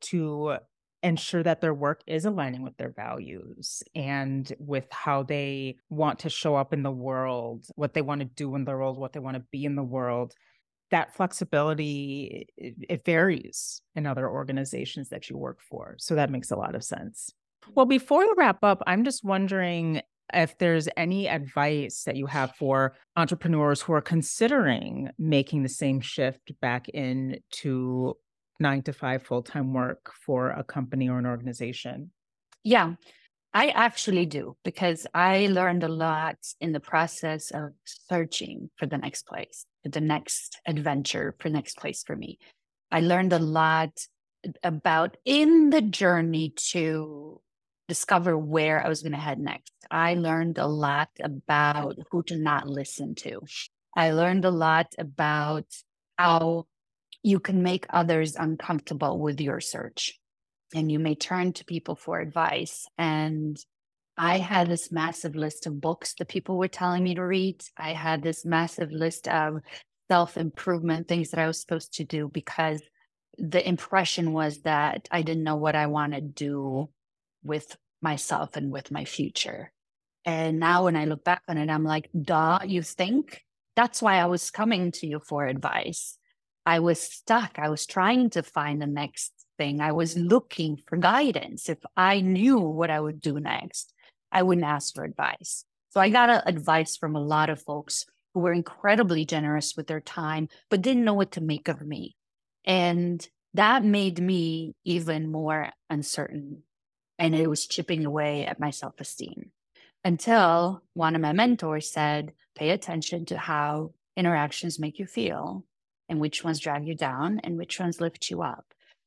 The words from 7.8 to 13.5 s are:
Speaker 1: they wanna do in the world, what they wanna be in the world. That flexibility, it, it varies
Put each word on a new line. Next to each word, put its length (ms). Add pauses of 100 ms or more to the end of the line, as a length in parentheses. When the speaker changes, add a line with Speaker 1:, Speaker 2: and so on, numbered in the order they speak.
Speaker 1:
they 80
wanna 240
do 300
in 80
the 80
world, 260
what 160
they 60
wanna 320
be 140
in 100
the 80
world. 500 (580)
That 240
flexibility, 1400
it, 200 (120)
it 180
varies 760 (120)